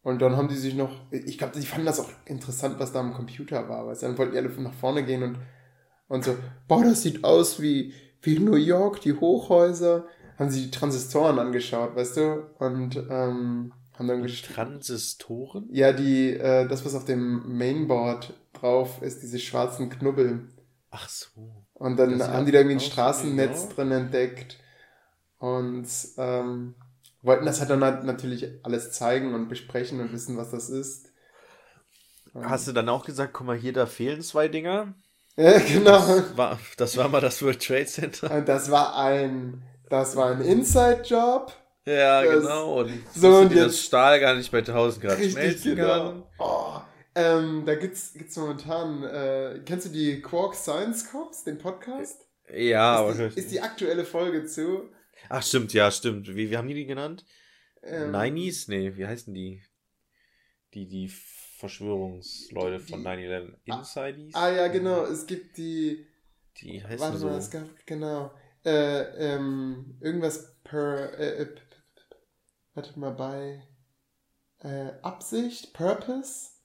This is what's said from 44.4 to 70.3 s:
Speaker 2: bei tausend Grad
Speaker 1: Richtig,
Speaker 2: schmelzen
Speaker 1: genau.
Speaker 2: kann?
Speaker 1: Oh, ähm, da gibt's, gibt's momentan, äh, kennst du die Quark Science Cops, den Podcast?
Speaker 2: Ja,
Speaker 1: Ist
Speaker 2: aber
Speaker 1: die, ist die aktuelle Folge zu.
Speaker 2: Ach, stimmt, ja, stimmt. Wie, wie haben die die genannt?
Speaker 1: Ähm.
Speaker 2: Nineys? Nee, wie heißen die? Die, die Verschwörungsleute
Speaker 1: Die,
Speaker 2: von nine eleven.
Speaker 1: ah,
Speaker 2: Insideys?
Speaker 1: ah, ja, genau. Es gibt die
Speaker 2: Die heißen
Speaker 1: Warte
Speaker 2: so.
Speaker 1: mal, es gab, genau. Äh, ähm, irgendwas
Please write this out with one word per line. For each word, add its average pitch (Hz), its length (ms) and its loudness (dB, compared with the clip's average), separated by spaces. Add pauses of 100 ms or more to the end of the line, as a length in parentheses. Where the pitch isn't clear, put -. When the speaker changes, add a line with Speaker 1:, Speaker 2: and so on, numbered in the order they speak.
Speaker 2:
bei 117 100 4
tausend 117 440 0
Grad 98 140 2
Speaker 1:
Richtig, 98 140 2
Speaker 2:
schmelzen 165 420 0
Speaker 1:
genau. 170 340 2
Speaker 2:
kann? 180 140 -14 (160)
Speaker 1:
Oh, 170 400 -4 (360)
ähm, 160 500 2
da 151 100 2
gibt's, 180 380 -10
gibt's 156 240 -18
momentan, 151 640 -6
äh, 135 640 -6
kennst 180 220 -8
du - 40 -12
die 147 300 -2
Quark 185 340 -4
Science 202 560 -6
Cops, 320 320 -12
den 151 160 -8
Podcast? 247 680 -12 (260)
Speaker 2:
Ja, 117 420 4
Speaker 1:
Ist 113 40 4
Speaker 2:
aber 107 140 2
Speaker 1:
die, 113 260 -4
ist 185 120 -10
die 185 100 -4
aktuelle 175 440 -4
Folge 165 400 -4
zu. 175 440 -6 (400)
Speaker 2:
Ach, 127 140 -6
stimmt, 113 300 0
ja, 104 180 6
stimmt. 101 440 -6
Wie, 107 160 -4
wie 113 60 -2
haben 120 100 -6
die 143 60 -8
die 147 120 -10
genannt? 143 400 -10 (580)
Speaker 1:
Ähm. 156 280 -8
Speaker 2:
Nineys? 156 560 -4
Nee, 98 300 -4
wie 95 80 -8
heißen 113 280 -12
die? 95 280 -14 (1120)
Die, 98 140 -14
die 95 220 -10
Verschwörungsleute 92 1700 -10
Speaker 1:
Die, 92 60 -16
Speaker 2:
von 92 160 -12
nine 92 220 -10
eleven. 90 340 -10 (120)
Speaker 1:
ah, 113 100 -8
Speaker 2:
Insideys? 143 560 -12
Speaker 1:
ah, 175 140 0
ja, 180 180 0
genau. 180 380 0
Es 156 200 -8
gibt - 320 -12
die 156 480 -6 (560)
Speaker 2:
Die 95 220 -14
heißen 113 160 -12
Speaker 1:
Warte 156 180 -6
Speaker 2:
so. 156 120 -6
Speaker 1:
mal, 147 80 -6
es - 120 -10
gab, 156 180 -12 (180)
genau. 151 460 -8 (340)
Äh, 147 360 0 (340)
ähm, 131 640 -6
irgendwas 160 640 -6